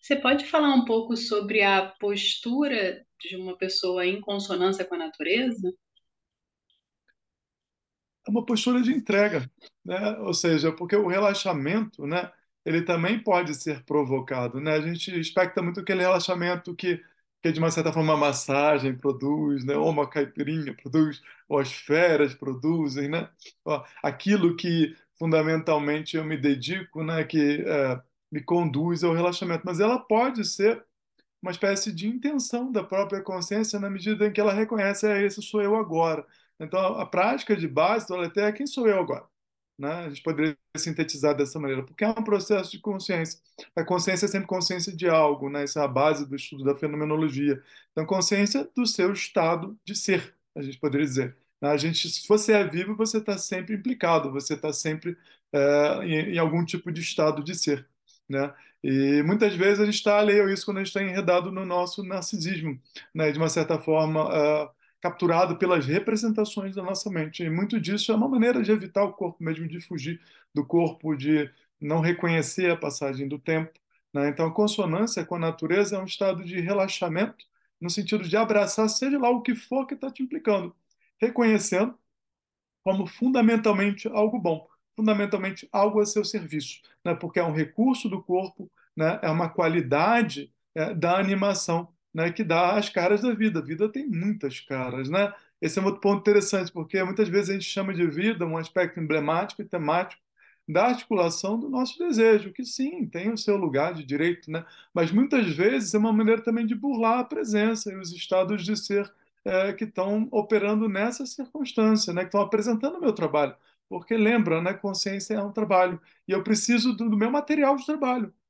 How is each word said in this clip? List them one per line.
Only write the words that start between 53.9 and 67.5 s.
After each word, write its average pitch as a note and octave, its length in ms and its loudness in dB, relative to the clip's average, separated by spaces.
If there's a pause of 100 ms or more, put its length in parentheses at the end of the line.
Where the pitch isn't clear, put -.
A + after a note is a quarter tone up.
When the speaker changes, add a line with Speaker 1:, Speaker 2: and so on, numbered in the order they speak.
Speaker 2:
você C#3 260 -4
tá D3+ 160 -4
sempre, D#3+ 440 -6 (360)
é, C#3+ 520 4
em, E3 300 -2
em E3+ 40 0
algum E3 260 2
tipo F3 280 -6
de E3 80 -6
estado D#3 420 0
de D#3+ 120 -8
ser, C#3+ 340 -2 (400)
né? C#3 240 -2 (300)
E C#3 400 4
muitas G#3 320 2
vezes G3 260 2
a G#3 60 4
gente G#3 160 -2
tá G#3 160 4
alheio G#3 280 6
a G3 60 0
isso G3 120 -4
quando G3 140 -4
a G3 60 -4
gente - 80 -8
tá G3 100 -2
enredado F3+ 480 0
no F#3+ 140 -8
nosso F3+ 400 -2
narcisismo, F3 760 -6 (320)
né? D#3 200 0
De D3 60 -4
uma D#3+ 100 2
certa D#3+ 320 0
forma, D#3 520 2
é, D3+ 380 2 (300)
capturado E3+ 560 2
pelas F3 300 2
representações G#3 920 -2
da G3 60 -8
nossa F#3+ 280 -6
mente. D#3+ 320 -6
E E3 80 -2